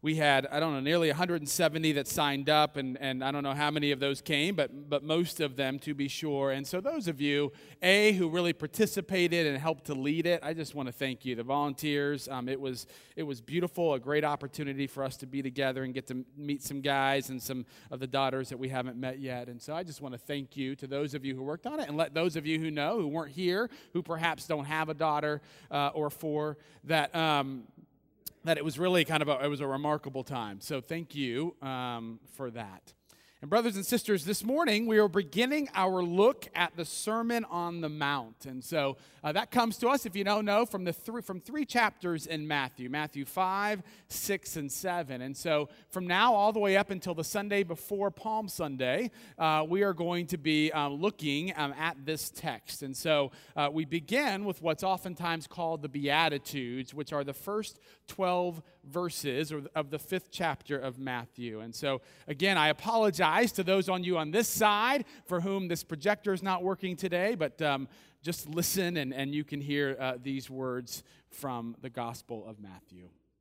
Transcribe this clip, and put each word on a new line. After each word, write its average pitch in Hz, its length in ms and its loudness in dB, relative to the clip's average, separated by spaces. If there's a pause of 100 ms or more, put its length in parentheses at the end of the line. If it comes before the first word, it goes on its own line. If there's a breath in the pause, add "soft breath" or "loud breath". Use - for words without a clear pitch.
We 156 140 0
had, 143 320 6
I 147 140 0
don't 160 140 0
know, 139 40 -2
nearly 160 300 4
a 139 60 4
hundred 170 260 0
and 147 80 -8
seventy 160 460 2
that 139 120 0
signed 139 420 0
up, 151 280 4
and, 135 240 -4
and 131 240 -4
I 139 80 0
don't 143 100 -2
know 139 100 0
how 147 200 2
many 147 180 2
of 139 80 2
those 139 220 0
came, 160 340 0
but, 143 340 -2
but 143 140 0
most 165 380 0
of 139 160 -2
them, 135 240 -2
to 151 120 -6
be 143 140 -4
sure. 139 460 -2
And 135 120 -2
so 180 160 -4
those 262 280 -4
of 143 120 -4
you, 143 300 2 (320 loud breath)
A, 208 300 6
who 185 160 2
really 170 240 2
participated 175 960 0
and 139 100 0
helped 156 280 -2
to 151 80 -4
lead 147 300 0
it, 170 200 4
I 156 100 -4
just 160 220 -8
wanna 127 160 -6
thank 131 320 -4
you. 127 100 -2
The 113 80 -6
volunteers, 143 880 0
um, 127 200 -6
it 135 120 -4
was, 131 260 -6 (300 loud breath)
it 160 80 -4
was 139 160 -6
beautiful, 165 540 0
a 131 40 0
great 143 240 0
opportunity 139 640 -4
for 135 160 -6
us 127 140 -4
to 139 100 -12
be 135 160 -4
together 131 400 -2
and 127 100 -4
get 127 140 -6
to 127 180 -6 (120)
meet 143 260 -4
some 139 180 -6
guys 139 500 2
and 127 120 -8
some 127 240 -8 (240 loud breath)
of 127 80 -10
the 131 80 -6
daughters 131 440 0
that 131 60 -10
we 131 120 -4
haven't 127 300 -4
met 131 200 -6
yet. 123 300 -6
And 120 120 -12
so 147 140 -10
I 170 80 -4
just 160 180 -12
wanna 131 160 -10
thank 139 400 -8
you 135 200 -4
to 139 100 -12
those 139 280 -2
of 139 100 -6
you 135 100 -4
who 131 80 -8
worked 147 240 -8
on 302 140 -4
it, 180 80 -4
and 147 80 -4
let 151 180 0
those 165 220 2
of 151 100 -4
you 156 140 2
who 160 100 0
know, 151 300 0
who 156 80 0
weren't 147 240 -4
here, 185 360 0 (260 loud breath)
who 175 100 0
perhaps 160 420 0
don't 147 200 -2
have 156 240 0
a 156 40 -2
daughter, 151 480 2 (300 loud breath)
uh, 143 200 2
or 151 160 -2
four, 151 480 -2 (280 loud breath)
that, 151 320 2
um, 143 480 2 (800)
that 165 120 4
it 147 80 -4
was 139 140 -4
really 180 260 6
kind 156 160 2
of 147 80 0
a, 139 160 2
it 147 40 2
was 147 120 -2
a 143 60 -2
remarkable 139 560 -2
time. 107 380 -6
So 139 200 -4
thank 165 340 -8
you, 139 460 -2
um, 120 600 -6 (140)
for 131 180 -8
that. 101 420 -12 (480 soft breath)
And 143 80 -6
brothers 226 260 4
and 196 80 -4
sisters, 202 400 2
this 196 180 -2
morning 233 440 2
we 220 120 6
are 208 100 8
beginning 233 640 2
our 185 280 2
look 190 520 4
at 170 220 0
the 170 80 -4
Sermon 233 600 -2
on 170 360 -4
the 160 80 -2
Mount. 143 580 -4
And 131 180 -10
so, 139 320 0 (260 loud breath)
uh, 151 100 -2
that 202 180 0
comes 233 280 2
to 233 100 2
us, 269 180 4
if 180 80 -8
you 202 80 0
don't 208 220 2
know, 208 200 6
from 190 200 -6
the 170 80 0
thr-, 226 280 -8
from 185 200 -8
three 294 240 -4
chapters 180 640 0
in 156 200 -4
Matthew, 131 420 -2
Matthew 147 360 -4
five, 190 580 0 (260 loud breath)
six, - 480 -4
and 143 140 -6
seven. 151 520 -4
And 135 140 -8
so 151 320 2 (220 loud breath)
from 185 160 -4
now 208 280 6
all 208 180 6
the 214 80 2
way 196 160 6
up 202 140 4
until 180 240 -4
the 160 100 -2
Sunday 202 400 0
before 196 480 -2
Palm 220 360 -4
Sunday, 143 600 0 (260 loud breath)
uh, 156 320 4
we 190 140 4
are 196 100 4
going 175 360 0
to 175 100 -2
be, 151 340 4
um, 143 220 0
looking, 156 600 0
um, 143 220 -2
at 156 260 -2
this 151 260 -4
text. - 520 -8
And 135 140 -8
so, 147 340 2 (260 loud breath)
uh, 143 160 2
we 160 120 0
begin 190 600 0
with 190 180 -4
what's 160 200 0
oftentimes 175 640 -2
called 165 360 -4
the 147 60 -8
Beatitudes, 143 1040 0
which 143 200 -8
are 147 100 -2
the 139 120 -6
first 208 440 -6 (300 soft breath)
twelve 180 540 2 (220 soft breath)
verses 147 680 0
or 151 100 -4 (120)
of 147 160 0
the 151 80 -4
fifth - 320 -4
chapter 147 480 -2
of 127 200 -6
Matthew. 120 600 -6
And 117 140 -10
so, 135 260 0 (260 loud breath)
again, 175 300 2
I 156 120 6
apologize 196 840 4
to 190 100 -2
those 190 280 4
on 180 120 0
you 180 140 0
on 156 140 0
this 208 180 2
side 220 560 4 (220 loud breath)
for 175 160 0
whom 196 260 0
this 170 160 -2
projector 202 480 0
is 180 100 -2
not 185 200 0
working 185 340 -2
today, 185 380 0
but, 156 260 -2
um, 139 280 0 (320 loud breath)
just 165 280 -6
listen 175 480 0
and, 135 180 -2
and 135 180 -2
you 147 120 -2
can 147 160 -6
hear, 143 400 0
uh, 131 200 -2
these 135 300 -6
words 127 540 -6 (240 soft breath)
from 117 540 -8
the 131 80 -12
Gospel 117 580 -8
of 107 100 -16
Matthew. 92 520 -20 (300)